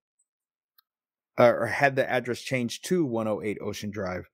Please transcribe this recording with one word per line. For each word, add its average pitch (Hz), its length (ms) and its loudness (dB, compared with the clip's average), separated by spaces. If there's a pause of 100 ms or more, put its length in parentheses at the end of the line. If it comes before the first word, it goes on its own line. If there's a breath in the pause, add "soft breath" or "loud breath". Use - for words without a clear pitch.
(1400)
uh, 120 140 8
or 104 140 0
had 135 300 2
the 135 140 2
address 120 300 -2
changed 123 460 -4
to 180 180 2
one 113 240 -2
oh 104 140 -2
eight 104 180 -4
Ocean 104 300 -6
Drive. 92 440 -6